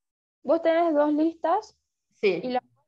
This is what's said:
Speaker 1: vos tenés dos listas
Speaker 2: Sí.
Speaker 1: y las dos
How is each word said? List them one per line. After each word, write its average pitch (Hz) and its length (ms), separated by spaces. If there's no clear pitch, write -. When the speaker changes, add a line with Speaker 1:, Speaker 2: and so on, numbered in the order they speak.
Speaker 1:
vos 320 180
tenés 330 320
dos 294 180
listas 330 640
Speaker 2:
Sí. 185 300
Speaker 1:
y 254 60
las 247 120
dos - 260